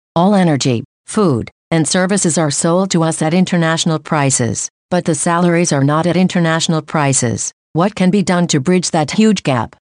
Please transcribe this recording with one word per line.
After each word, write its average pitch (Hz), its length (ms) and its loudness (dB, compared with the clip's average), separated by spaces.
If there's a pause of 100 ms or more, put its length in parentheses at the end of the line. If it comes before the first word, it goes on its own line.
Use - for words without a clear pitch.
(140)
All 185 200 2
energy, 139 480 0 (220)
food, 151 460 -2 (200)
and 160 160 0
services 185 520 0
are 156 120 0
sold 180 420 0
to 170 100 2
us 160 180 -2
at 156 140 0
international 165 640 0
prices, 135 720 -2 (200)
but 180 140 0
the 165 100 0
salaries 170 600 0
are 139 100 2
not 156 220 0
at 165 100 0
international 165 640 0
prices. 135 720 -2 (220)
What 185 200 0
can 185 160 2
be 196 120 2
done 175 240 0
to 156 140 0
bridge 180 320 0
that 156 180 0
huge 220 320 2
gap? 117 380 -4